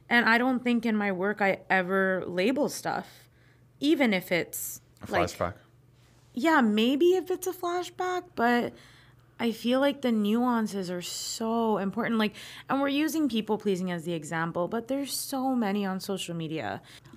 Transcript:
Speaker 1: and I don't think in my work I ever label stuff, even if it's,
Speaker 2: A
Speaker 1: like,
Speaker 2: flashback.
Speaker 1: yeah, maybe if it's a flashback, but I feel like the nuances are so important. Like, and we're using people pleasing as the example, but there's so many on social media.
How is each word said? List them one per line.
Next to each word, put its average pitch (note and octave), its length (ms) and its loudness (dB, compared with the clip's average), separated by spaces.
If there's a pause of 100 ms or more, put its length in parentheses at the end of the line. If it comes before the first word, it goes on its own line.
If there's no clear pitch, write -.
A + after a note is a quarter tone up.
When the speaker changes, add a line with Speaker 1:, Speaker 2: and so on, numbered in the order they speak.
Speaker 1:
and A#3 200 4
I A3+ 100 6
don't B3 260 0
think A#3+ 220 2
in G#3+ 100 2
my G3+ 160 0
work G3+ 300 -2
I G3 260 2
ever F#3+ 580 2
label G#3 440 0
stuff, - 580 -6 (500)
even C4+ 360 4
if F3+ 180 -2
it's, - 480 -4 (260)
Speaker 2:
A - 60 -8
Speaker 1:
like, F3 160 2
Speaker 2:
flashback. F2+ 260 -2 (800)
Speaker 1:
yeah, D4+ 300 4
maybe A#3+ 520 4
if F#4 160 0
it's F#4 160 -4
a F#4 60 -2
flashback, F4+ 720 -4 (100)
but A#3+ 380 2 (640)
I A#3 140 0
feel B3 280 0
like C#4+ 220 2
the B3 100 2
nuances G#3+ 800 0
are F3+ 100 -4
so A3+ 760 -2
important. G3+ 400 0
Like, G#3+ 160 0 (340)
and C4+ 140 0
we're C#4 60 2
using D4 420 0
people A3 260 0
pleasing F#3 340 -2
as E3+ 140 -4
the F3 80 -4
example, E3 560 -2
but A#3 200 -4
there's C#4 260 -4
so C4 400 -2
many G#3 320 0
on F#3+ 140 -4
social F#3 360 -6
media. D3 460 -4 (340)